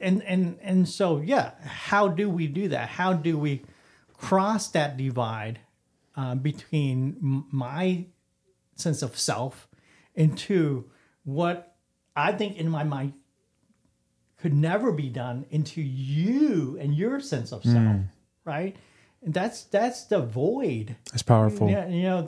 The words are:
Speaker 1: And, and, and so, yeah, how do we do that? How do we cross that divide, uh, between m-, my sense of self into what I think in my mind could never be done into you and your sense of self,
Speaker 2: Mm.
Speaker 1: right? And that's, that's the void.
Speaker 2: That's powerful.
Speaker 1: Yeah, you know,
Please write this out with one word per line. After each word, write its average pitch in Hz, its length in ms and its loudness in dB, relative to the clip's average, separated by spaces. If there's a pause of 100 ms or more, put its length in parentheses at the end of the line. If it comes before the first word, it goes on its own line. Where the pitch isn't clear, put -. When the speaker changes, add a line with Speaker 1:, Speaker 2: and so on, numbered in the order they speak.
Speaker 1:
And, 190 220 0
and, 185 400 -2
and 185 260 2
so, 170 320 0
yeah, 208 320 0 (120)
how 202 440 0
do 185 220 0
we 175 160 -2
do 175 220 -2
that? 120 200 -4
How 185 240 0
do 165 260 0
we 143 240 -2 (540)
cross 202 540 0
that 143 260 0
divide, 113 640 -4 (560)
uh, 131 180 -4
between 135 880 -2
m-, 135 280 -2
my 170 560 -2 (680)
sense - 280 -2
of - 160 -8
self 123 500 -4 (460)
into 156 680 2 (400)
what 170 520 -4 (400)
I 160 160 2
think 202 240 -4
in 165 120 -2
my 156 160 -2
mind 139 300 -4 (1200)
could 156 160 0
never 180 380 2
be 147 160 -2
done 123 420 -6
into 151 320 -2
you 151 1000 0
and 143 140 0
your 240 260 0
sense 127 320 -4
of 120 100 -12
self, 120 140 6
Speaker 2:
Mm. 107 280 4 (400)
Speaker 1:
right? 170 320 -6 (460)
And 165 120 -2
that's, 196 300 -2
that's - 400 0
the 196 160 2
void. 127 760 0 (160)
Speaker 2:
That's 117 100 -2
powerful. 110 460 6
Speaker 1:
Yeah, 190 200 2
you 180 160 0
know, 185 240 2